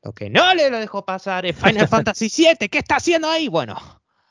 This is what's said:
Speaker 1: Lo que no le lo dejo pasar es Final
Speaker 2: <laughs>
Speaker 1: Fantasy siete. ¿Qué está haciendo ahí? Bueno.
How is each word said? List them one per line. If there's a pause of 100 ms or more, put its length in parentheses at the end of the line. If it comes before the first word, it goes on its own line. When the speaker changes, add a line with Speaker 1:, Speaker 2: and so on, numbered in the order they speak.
Speaker 1:
Lo
que
no
le
lo
dejo
pasar
es
Final
Speaker 2:
<laughs>
Speaker 1:
Fantasy
siete.
¿Qué
está
haciendo
ahí?
Bueno. (560)